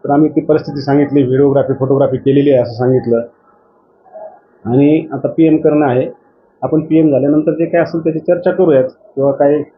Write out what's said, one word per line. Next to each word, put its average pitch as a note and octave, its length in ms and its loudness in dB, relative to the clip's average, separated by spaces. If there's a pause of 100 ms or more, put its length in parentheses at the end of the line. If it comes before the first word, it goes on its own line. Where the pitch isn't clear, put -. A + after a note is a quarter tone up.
तर C3+ 60 -4
आम्ही D3 200 2
ती D3+ 100 -2
परिस्थिती D3 400 -2
सांगितली, C#3 420 0
व्हिडिओग्राफी, C3+ 500 0
फोटोग्राफी C3 440 0
केलेली C#3 340 2
आहे B2+ 120 4
असं A#2 100 -6
सांगितलं B2 500 0 (1400)
आणि C#3+ 480 2
आता C3+ 160 -6
पीएम D#3+ 280 2
करणं D3+ 300 0
आहे, B2+ 220 0 (540)
आपण D3+ 180 -2
पीएम D#3+ 300 2
झाल्यानंतर D3 420 0
जे D#3+ 140 -2
काय E3 140 0
असेल D#3+ 200 -4
त्याची D#3+ 180 -4
चर्चा F3 320 -2
करूयात E3 340 2
किंवा C3+ 480 -4
काही C#3+ 300 0 (160)